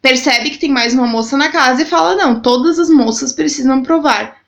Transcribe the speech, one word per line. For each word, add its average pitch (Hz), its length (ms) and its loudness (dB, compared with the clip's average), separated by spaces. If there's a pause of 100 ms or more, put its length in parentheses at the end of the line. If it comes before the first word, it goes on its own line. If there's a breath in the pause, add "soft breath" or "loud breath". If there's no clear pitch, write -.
percebe 254 480 0
que - 80 -16
tem 302 120 -2
mais 240 240 0
uma 254 120 2
moça 226 300 -2
na 294 140 0
casa 269 320 0
e 311 40 -2
fala, 339 300 0
"Não, 262 240 0
todas 254 380 0
as 339 120 0
moças 254 420 2
precisam 269 500 -2
provar." 262 540 -2 (120)